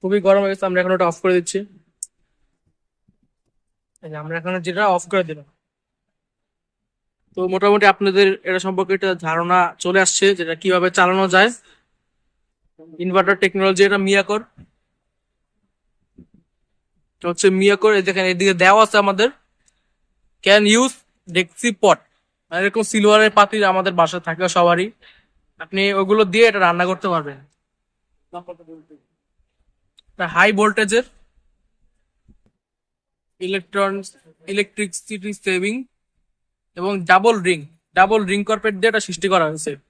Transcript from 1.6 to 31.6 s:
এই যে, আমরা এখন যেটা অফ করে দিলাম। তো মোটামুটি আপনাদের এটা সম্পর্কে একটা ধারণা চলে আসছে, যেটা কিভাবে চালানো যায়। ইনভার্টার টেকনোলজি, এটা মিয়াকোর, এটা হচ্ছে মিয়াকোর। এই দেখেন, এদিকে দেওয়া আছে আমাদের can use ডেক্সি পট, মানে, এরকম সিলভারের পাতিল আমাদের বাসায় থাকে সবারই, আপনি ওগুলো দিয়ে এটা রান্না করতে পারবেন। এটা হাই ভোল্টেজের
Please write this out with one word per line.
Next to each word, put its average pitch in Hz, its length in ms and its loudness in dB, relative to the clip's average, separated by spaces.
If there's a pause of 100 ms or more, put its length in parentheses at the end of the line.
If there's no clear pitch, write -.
এই 160 60 -16
যে, 156 120 -14
আমরা 160 180 -10
এখন 180 120 -8 (140)
যেটা 180 160 -4 (140)
অফ 175 160 -6
করে 185 160 0
দিলাম। 151 180 -14 (1900)
তো 185 60 -8 (140)
মোটামুটি 202 380 4
আপনাদের 196 340 2 (220)
এটা 185 180 -2
সম্পর্কে 185 320 -4
একটা 190 120 -2 (160)
ধারণা 170 320 0 (260)
চলে 180 200 2
আসছে, - 220 0 (120)
যেটা 165 240 -6
কিভাবে 180 260 0 (100)
চালানো 185 260 2 (100)
যায়। 202 160 6 (1500)
ইনভার্টার 185 380 0
টেকনোলজি, 190 460 0
এটা 202 180 0
মিয়াকোর, 202 340 0 (2750)
এটা - 140 -10
হচ্ছে 175 160 -2 (140)
মিয়াকোর। 202 380 2
এই 185 100 -2
দেখেন, 185 240 -2
এদিকে 185 300 0
দেওয়া 196 240 6
আছে 214 180 -2
আমাদের 196 240 0 (1160)
can 208 180 4 (180)
use 262 160 -2 (400)
ডেক্সি 185 340 -4 (120)
পট, 180 160 6 (540)
মানে, 175 100 -4
এরকম 202 280 -2
সিলভারের 214 480 4
পাতিল 208 240 2 (100)
আমাদের 185 280 -2
বাসায় 170 280 0
থাকে 165 140 -6 (140)
সবারই, 175 300 2 (800)
আপনি 190 180 -6 (180)
ওগুলো 208 220 0 (100)
দিয়ে 220 180 4
এটা 202 160 -4
রান্না 175 240 0
করতে 185 240 -6
পারবেন। 143 240 -6 (2750)
এটা 185 200 -6
হাই 180 140 4 (100)
ভোল্টেজের 214 460 0 (2500)